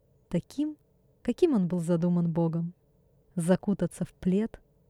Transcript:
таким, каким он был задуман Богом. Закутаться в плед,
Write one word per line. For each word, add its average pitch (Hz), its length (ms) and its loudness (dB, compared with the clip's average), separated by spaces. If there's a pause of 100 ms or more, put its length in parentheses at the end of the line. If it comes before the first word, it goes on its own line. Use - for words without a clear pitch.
(300)
таким, 294 480 -4 (440)
каким 285 320 2
он 185 140 2
был 180 120 -2
задуман 170 520 2
Богом. 170 420 -2 (600)
Закутаться 175 680 0
в - 100 -10
плед, 196 460 -2 (300)